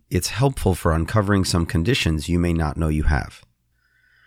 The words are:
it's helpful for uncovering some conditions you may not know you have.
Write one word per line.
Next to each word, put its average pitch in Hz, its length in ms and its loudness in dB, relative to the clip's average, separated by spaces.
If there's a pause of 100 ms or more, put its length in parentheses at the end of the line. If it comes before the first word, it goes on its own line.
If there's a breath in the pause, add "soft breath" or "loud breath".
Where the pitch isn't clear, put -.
it's - 200 -2
helpful 117 460 0
for 82 180 0
uncovering 95 520 0
some 85 220 0
conditions 82 640 0
you 85 80 2
may 87 160 2
not 78 240 -2
know 80 100 0
you 78 140 0
have. - 420 -2 (840 soft breath)